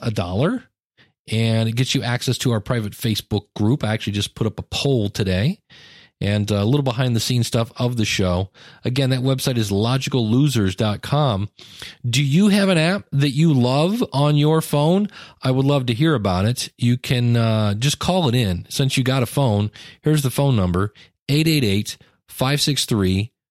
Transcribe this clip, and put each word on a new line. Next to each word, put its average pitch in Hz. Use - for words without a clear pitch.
a 120
dollar, 110
and 113
it 113
gets 127
you 135
access 120
to 131
our 110
private 110
Facebook -
group. 110
I 107
actually 107
just 101
put 110
up 107
a 98
poll 120
today, 101
and, 104
uh, 107
a 101
little 139
behind 123
the 113
scenes 120
stuff 113
of 123
the 107
show. 92
Again, 127
that 131
website 131
is 104
logical 117
losers 117
dot 104
com. 123
Do 120
you 156
have 196
an 185
app 180
that 143
you 156
love 143
on 147
your 156
phone? 165
I 135
would 131
love 139
to 120
hear 151
about 98
it. 120
You 123
can, 120
uh, 110
just 131
call 175
it 113
in. 101
Since -
you 135
got 131
a 113
phone, 107
here's 151
the 127
phone 139
number, 92
eight 156
eight 151
eight, 104
five 139
six 143
three, 98